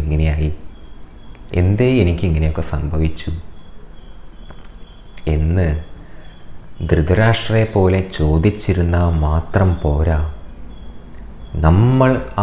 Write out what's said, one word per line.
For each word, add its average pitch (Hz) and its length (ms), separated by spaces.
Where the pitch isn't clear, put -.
ഇങ്ങനെയായി? 76 500
എന്തേ 101 280
എനിക്കിങ്ങനെയൊക്കെ 80 680
സംഭവിച്ചു?" 78 580
എന്ന് 82 320
ധൃതരാഷ്ട്രയെ 104 840
പോലെ 92 240
ചോദിച്ചിരുന്നാൽ 87 880
മാത്രം 85 440
പോരാ, 78 360
നമ്മൾ 127 440